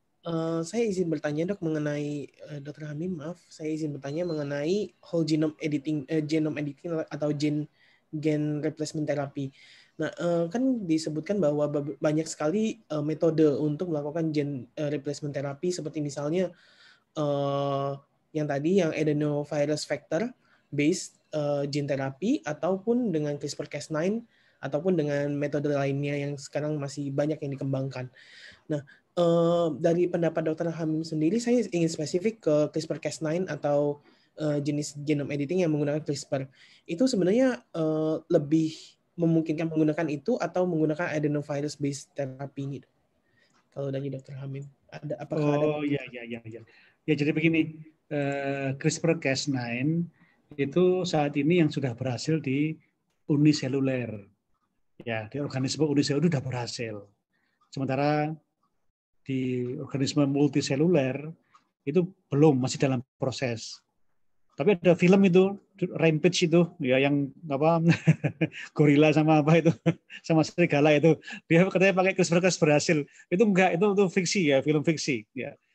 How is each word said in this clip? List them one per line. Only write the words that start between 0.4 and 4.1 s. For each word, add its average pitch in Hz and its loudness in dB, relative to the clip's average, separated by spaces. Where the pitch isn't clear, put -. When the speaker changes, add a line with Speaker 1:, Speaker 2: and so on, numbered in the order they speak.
Speaker 1:
saya 226 -2
izin 180 0
bertanya, 151 -2
Dok, 202 -10
mengenai, 147 -4
eh, 147 -16
Dokter 147 -12
Hamim, 160 -6
maaf, 165 -10
saya - -12
izin 156 -4
bertanya 143 -6